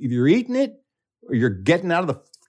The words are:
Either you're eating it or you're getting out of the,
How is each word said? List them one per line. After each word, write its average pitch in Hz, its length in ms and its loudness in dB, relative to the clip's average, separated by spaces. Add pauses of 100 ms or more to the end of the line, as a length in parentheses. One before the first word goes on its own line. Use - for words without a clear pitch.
Either 123 140 -4
you're 123 120 2
eating 247 300 2
it 269 160 0 (560)
or - 40 -4
you're 120 160 2
getting 165 440 0
out 175 80 0
of 185 60 -4
the, 139 120 -6 (300)